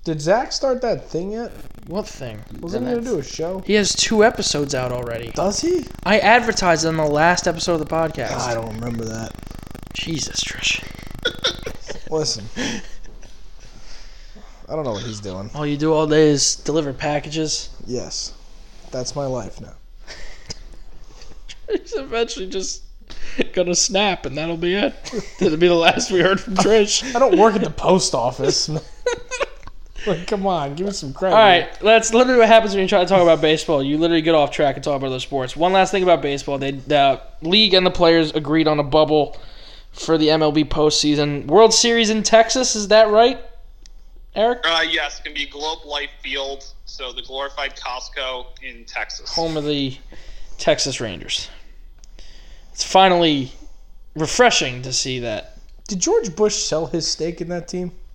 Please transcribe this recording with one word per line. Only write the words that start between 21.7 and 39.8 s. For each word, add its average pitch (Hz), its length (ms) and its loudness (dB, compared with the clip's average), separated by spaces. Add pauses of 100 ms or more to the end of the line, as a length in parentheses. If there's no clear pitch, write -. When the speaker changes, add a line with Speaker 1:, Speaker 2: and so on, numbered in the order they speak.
Speaker 2:
He's - 240 -4
eventually 233 540 -4
just - 340 -6 (720)
gonna 180 200 0
snap, 190 520 0
and 139 100 -6
that'll 165 200 -4
be 175 180 0
it. 202 200 0 (420)
<laughs> - 40 -10
It'll 160 180 2
be 175 100 6
the 175 60 6
last 170 360 2
we 185 100 2
heard 190 200 4
from 202 160 -8
Trish. 220 580 2
Speaker 1:
I 240 40 0
don't 269 200 6
work 214 160 8
at 202 80 0
the 151 80 -2
post - 440 2
office. 127 600 -2
<laughs> 156 60 -4 (1300)
Like, 175 220 -2
come 196 180 -2
on, 147 300 -2
give 185 100 -4
me 196 60 -4
some 139 200 -8
credit. 190 220 0
Speaker 2:
All 220 80 10
right, 175 260 6 (120)
that's 220 340 6
literally 254 240 6
what 226 100 8
happens 220 240 8
when 196 100 0
you 185 60 0
try 196 120 4
to 180 60 2
talk 185 140 6
about 165 220 6
baseball. 156 400 2
You 143 160 0
literally 165 240 2
get 165 120 4
off 143 180 4
track 139 240 2
and 135 60 -10
talk 147 140 -2
about 135 120 -4
other 131 100 -4
sports. 131 380 -4
One 175 160 2
last 190 180 4
thing 190 140 0
about 165 180 6
baseball. 139 340 -2
They, 135 140 -2
the 139 500 2 (220)
league 190 320 4
and 185 100 6
the 180 60 4
players 165 420 6
agreed 156 360 0
on 151 100 2
a 143 60 0
bubble 147 520 2 (560)